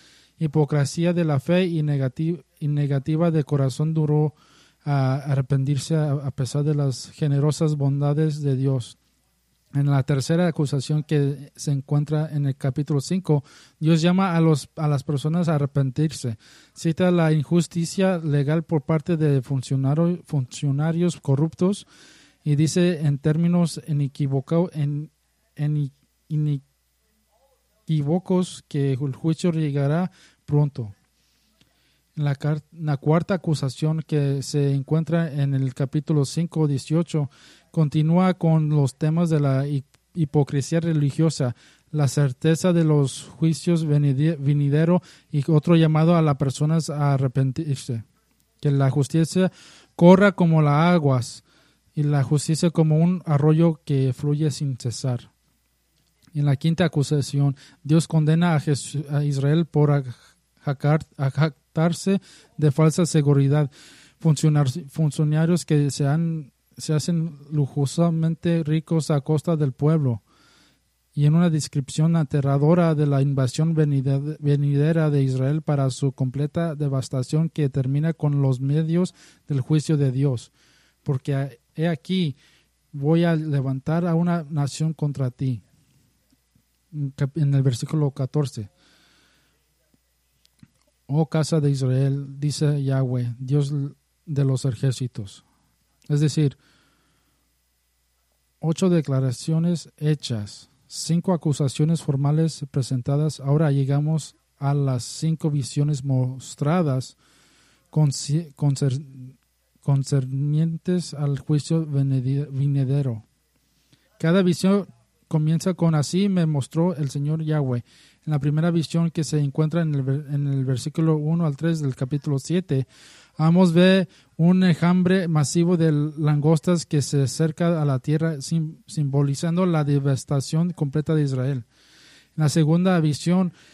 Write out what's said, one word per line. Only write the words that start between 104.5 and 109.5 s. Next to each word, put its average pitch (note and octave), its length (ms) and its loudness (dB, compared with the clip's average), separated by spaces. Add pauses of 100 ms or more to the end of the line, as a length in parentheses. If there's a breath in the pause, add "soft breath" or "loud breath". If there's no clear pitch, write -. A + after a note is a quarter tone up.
a C#3 160 -2
las C3+ 300 0
cinco D#3+ 480 -4
visiones C#3+ 520 -2
mostradas C3 1120 -2 (760 soft breath)
conci-, D3+ 640 0
concer-, C#3+ 500 -2 (800)